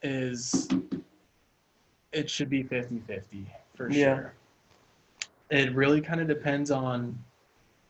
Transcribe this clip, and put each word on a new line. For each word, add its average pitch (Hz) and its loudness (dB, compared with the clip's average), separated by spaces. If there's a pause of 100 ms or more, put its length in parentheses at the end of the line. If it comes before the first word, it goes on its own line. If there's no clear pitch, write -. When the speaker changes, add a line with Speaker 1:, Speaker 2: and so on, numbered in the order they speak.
Speaker 1:
is, 127 -2 (1400)
it 151 -2
should 139 -2
be 135 2
fifty-fifty 110 -6 (280)
for 127 -6
Speaker 2:
Yeah. 143 6
Speaker 1:
sure. - -10 (1160)
It 135 4
really 139 6
kinda 165 -2
depends 143 0
on, 123 0 (720)